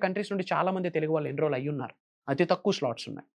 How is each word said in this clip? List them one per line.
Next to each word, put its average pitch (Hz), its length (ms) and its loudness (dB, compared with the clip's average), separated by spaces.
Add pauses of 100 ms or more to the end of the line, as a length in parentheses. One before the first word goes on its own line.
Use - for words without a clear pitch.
కంట్రీస్ 190 300 -2
నుండి 190 180 -2
చాలా 170 260 2
మంది 180 200 -2
తెలుగు 156 180 2
వాళ్ళు 151 180 0
ఎన్రోల్ 147 260 2
అయ్యి 139 160 -2
ఉన్నారు. 123 200 -6 (340)
అతి 139 240 2
తక్కువ 190 260 2
స్లాట్స్ 120 320 -4
ఉన్నాయి. 90 240 -12